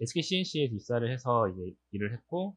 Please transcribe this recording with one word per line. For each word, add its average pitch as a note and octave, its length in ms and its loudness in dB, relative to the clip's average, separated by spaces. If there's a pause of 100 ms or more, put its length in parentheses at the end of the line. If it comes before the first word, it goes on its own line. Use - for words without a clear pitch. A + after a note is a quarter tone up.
에스케이 D#3+ 200 0
씨엔씨에서 D#3 520 0
입사를 A#2 360 0
해서 A#2+ 380 2
이제 F#2 240 -6 (200)
일을 G#2 200 -2
했고, F#3 440 -6